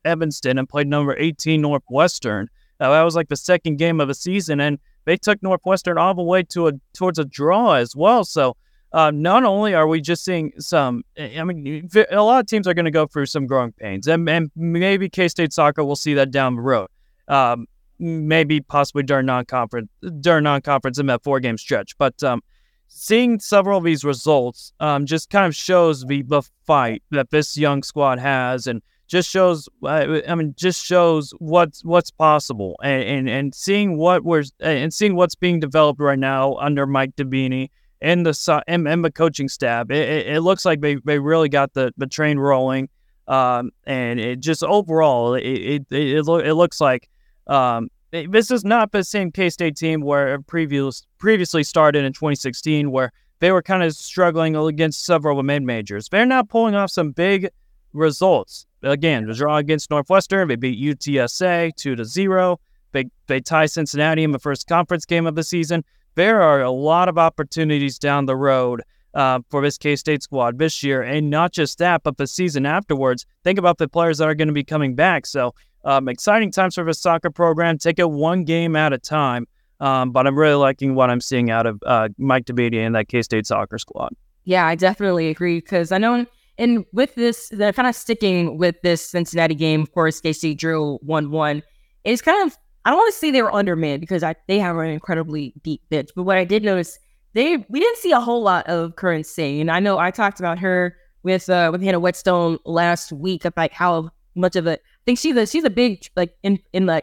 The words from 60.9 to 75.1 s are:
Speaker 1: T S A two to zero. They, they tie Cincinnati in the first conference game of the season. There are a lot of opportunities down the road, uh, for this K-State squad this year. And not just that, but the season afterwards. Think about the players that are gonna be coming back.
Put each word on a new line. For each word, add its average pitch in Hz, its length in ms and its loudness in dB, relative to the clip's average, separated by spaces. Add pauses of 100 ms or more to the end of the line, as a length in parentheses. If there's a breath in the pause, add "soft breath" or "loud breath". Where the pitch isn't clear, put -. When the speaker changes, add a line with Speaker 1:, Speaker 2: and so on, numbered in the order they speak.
Speaker 1:
T 143 240 -2
S 120 240 -2
A 170 340 0
two 131 200 -6
to 117 80 -6
zero. 185 560 0 (320)
They, 135 140 -2 (200)
they 135 140 -2
tie 156 260 0
Cincinnati 156 580 -2
in 151 80 0
the 135 60 -4
first 139 300 -6
conference 170 360 -2
game 165 220 0
of 156 80 -4
the 160 80 -4
season. 165 420 -4 (300)
There 202 280 4
are 147 180 6
a 127 100 0
lot 156 380 2
of 160 80 -2
opportunities 151 840 0
down 143 280 0
the 131 100 0
road, 127 460 0 (320)
uh, 131 260 2 (100)
for 139 120 -2
this 143 160 -2
K-State 147 440 -2
squad 123 360 -2
this 156 240 -2
year. 135 200 0
And 147 280 -2
not 165 220 0
just - 260 -4
that, 170 240 2
but 147 160 -4
the 139 80 -4
season 147 400 -2
afterwards. 139 600 -2 (160)
Think 190 160 2
about 175 200 4
the 147 100 -2
players 170 300 0
that 156 100 2
are 156 60 0
gonna 151 180 0
be 147 120 -2
coming 143 300 -2
back. 160 320 0